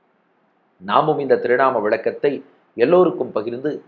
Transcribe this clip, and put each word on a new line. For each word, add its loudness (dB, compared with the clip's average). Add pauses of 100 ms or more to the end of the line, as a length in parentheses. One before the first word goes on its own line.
(800)
நாமும் 0
இந்த 2
திருநாம 0
விளக்கத்தை -2 (440)
எல்லோருக்கும் 2
பகிர்ந்து -6 (160)